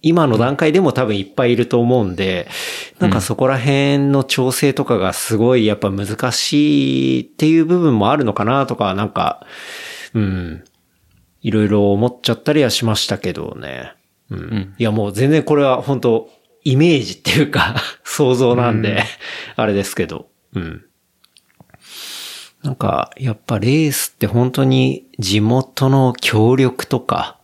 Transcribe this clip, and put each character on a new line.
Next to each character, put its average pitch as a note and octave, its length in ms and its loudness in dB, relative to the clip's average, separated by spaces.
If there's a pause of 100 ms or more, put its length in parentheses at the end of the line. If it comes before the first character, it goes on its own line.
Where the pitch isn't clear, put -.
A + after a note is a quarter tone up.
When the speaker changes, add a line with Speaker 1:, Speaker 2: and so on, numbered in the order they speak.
Speaker 1:
今 E3 260 4
の A2 100 2
段 C3 200 0
階 D#3 140 2
で F#3 80 4
も D3+ 140 2
多 B2+ 120 0
分 G#2 120 -2
い F#2+ 60 -4
っ - 20 -8
ぱ B2+ 220 -2
い A#2+ 60 4
い - 20 4
る A#2+ 120 0
と A#2+ 120 2
思 A#2+ 240 2
う - 20 0
ん F2+ 100 -6
で、 F#2+ 320 -4 (520)
Speaker 2:
う - 0 -
ん。 - 20 0
Speaker 1:
な - 60 2
ん C#3 40 4
か A2+ 100 2
そ G#2+ 140 -4
こ C3 120 2
ら C3+ 100 2
辺 C#3 520 2
の C#3 140 4
調 C3 280 0
整 C#3 220 0
と C#3+ 120 -2
か A#2 120 0
が F#2 160 0
す - 240 -4
ご B2 200 4
い A2 80 4
や G#2+ 100 2
っ - 20 -18
ぱ G2+ 120 -2
難 G2+ 420 -4
し C3+ 880 0
い B2 40 -6
っ - 20 -10
て - 220 -2
い E3 120 4
う D#3+ 60 4
部 F3 140 2
分 D3 180 2
も G#2 140 2
あ D3+ 60 2
る C#3+ 60 0
の G#2 100 0
か G2+ 120 -2
な C3+ 220 2
と A#2+ 80 -6
か、 G2 180 -2
な G2+ 120 -2
ん G2+ 40 -6
か、 - 360 -4 (680)
う A2+ 60 0
ん、 F2+ 440 -4 (760)
い A2+ 100 -2
ろ G#2+ 120 2
い G#2 40 2
ろ G2+ 240 2
思 G#2 160 2
っ - 140 -4
ち - 80 -2
ゃ A#2 40 0
っ - 40 -2
た - 160 -2
り D3 100 4
は A#2 60 2
し - 160 -2
ま A2 100 0
し - 120 -4
た - 100 -4
け F2+ 160 -4
ど - 220 -10
ね。 B1+ 380 -14 (360)
う - 60 -10
ん。 F2+ 40 -10
Speaker 2:
う - 20 -12
ん。 G2 360 -8
Speaker 1:
い A#2 60 -2
や、 G#2+ 80 0
も G#2 160 -2
う G#2 40 -6
全 C3 200 0
然 D#3 120 2
こ D3+ 120 0
れ C#3+ 80 2
は B2+ 180 2
本 C3+ 180 -2
当 A2+ 300 0 (340)
イ C3 120 0
メ D#3 220 4
ー A#2+ 60 -2
ジ - 100 -10
っ - 40 -12
て - 140 -4
い D#3 120 2
う - 80 -2
か、 - 240 -2 (140)
<laughs> - 160 -20
想 B2+ 300 2
像 A#2+ 200 4
な A#2+ 160 2
ん A2+ 100 0
で、 G2+ 100 0
Speaker 3:
う - 40 -4
ん。 - 680 -6
Speaker 1:
あ - 20 2
れ G#2 80 0
で G2 100 0
す - 120 -8
け F#2 100 -2
ど。 D#2+ 240 -12 (240)
う G#2 60 -4
ん。 E2 240 -10 (1800)
な C#3 80 -4
ん B2+ 40 -6
か、 - 420 0
や B2 160 -2
っ - 120 -8
ぱ G#2+ 140 -2
レ D3 280 2
ー C#3 40 0
ス - 240 -6
っ - 20 -20
て G#2+ 100 0
本 A#2+ 240 2
当 C#3 120 0
に C3 440 2 (100)
地 G#2 240 0
元 C3 480 2
の C3 300 4
協 A2+ 360 4
力 B2+ 300 0
と B2+ 140 -2
か - 440 -4